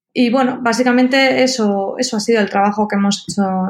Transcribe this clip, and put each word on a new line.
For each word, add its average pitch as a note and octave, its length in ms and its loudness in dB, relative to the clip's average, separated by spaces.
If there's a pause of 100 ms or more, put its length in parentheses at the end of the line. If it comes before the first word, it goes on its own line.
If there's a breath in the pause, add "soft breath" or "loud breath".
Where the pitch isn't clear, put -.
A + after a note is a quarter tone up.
(140)
y B3 160 2
bueno, B3+ 320 0
básicamente B3+ 840 2
eso, G3+ 540 -2
eso B3 200 -4
ha - 20 -2
sido A3+ 200 2
el G3+ 120 -2
trabajo G#3 360 0
que G3+ 100 -4
hemos G3 300 -2
hecho - 140 -2 (280)